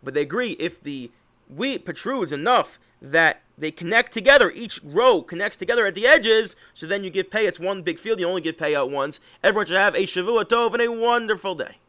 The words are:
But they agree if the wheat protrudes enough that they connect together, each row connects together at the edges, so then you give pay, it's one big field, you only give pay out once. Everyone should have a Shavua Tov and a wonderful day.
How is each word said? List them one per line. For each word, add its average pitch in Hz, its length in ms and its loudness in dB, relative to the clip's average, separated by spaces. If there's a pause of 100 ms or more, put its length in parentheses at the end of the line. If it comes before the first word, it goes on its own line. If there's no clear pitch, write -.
But 131 100 -10
they 147 100 0
agree 190 360 -4
if 170 240 -8
the 135 260 -10 (400)
wheat 226 340 -6
protrudes 185 480 -6
enough 175 480 0 (220)
that 151 400 2 (160)
they 156 140 -6
connect 208 420 -2
together, 233 380 6
each - 340 -14
row 190 360 4
connects 196 360 -8
together 226 280 0
at 190 100 -2
the 208 120 0
edges, 220 480 4 (180)
so - 140 -18
then 196 160 -4
you 190 60 -8
give 185 200 -4
pay, 220 160 -2
it's - 140 -2
one 185 220 -4
big 165 180 -6
field, 214 220 -4
you 170 40 -2
only 180 140 -2
give 160 180 -6
pay 151 160 -2
out 139 160 0
once. 139 300 -4 (240)
Everyone 208 220 2
should 165 100 -4
have 196 180 4
a 185 100 0
Shavua 202 420 -2
Tov 233 260 0
and 233 100 0
a 233 80 2
wonderful 226 640 -2
day. - 200 -10 (120)